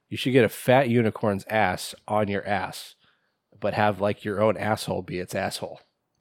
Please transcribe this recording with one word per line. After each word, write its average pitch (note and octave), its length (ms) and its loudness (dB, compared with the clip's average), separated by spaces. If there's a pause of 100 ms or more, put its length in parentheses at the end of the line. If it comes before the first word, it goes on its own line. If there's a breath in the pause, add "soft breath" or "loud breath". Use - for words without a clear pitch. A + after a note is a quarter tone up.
You G2+ 80 -10
should B2+ 160 -2
get B2+ 120 8
a G2 40 4
fat C3 400 4
unicorn's A2 600 2
ass G2+ 460 0 (140)
on G#2+ 180 0
your G2 180 -4
ass, F#2 520 -6 (640)
but G2+ 140 -2
have, G#2 260 2
like, G2+ 240 -2
your G#2 180 -2
own G#2+ 140 2
asshole G2+ 460 -2
be F2+ 180 -8
its - 120 -10
asshole. F#2+ 460 -6 (420)